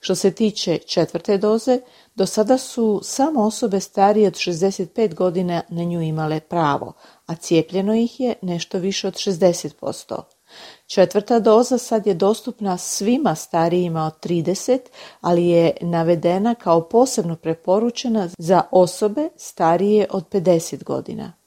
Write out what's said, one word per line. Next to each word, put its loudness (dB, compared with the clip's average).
Što -2
se 2
tiče -2
četvrte -2
doze, 0
do -2
sada 2
su -2
samo 0
osobe -2
starije 2
od -4
šezdeset -4
pet 0
godina -2
na -4
nju -4
imale -2
pravo, -2
a -8
cijepljeno 0
ih -2
je -2
nešto -6
više -4
od -10
šezdeset 0
posto. -10
Četvrta 2
doza 4
sad -2
je 2
dostupna -2
svima 0
starijima -2
od -6
trideset, -2
ali 2
je 4
navedena 0
kao 0
posebno 0
preporučena -2
za 2
osobe 2
starije 2
od -4
pedeset 0
godina. -8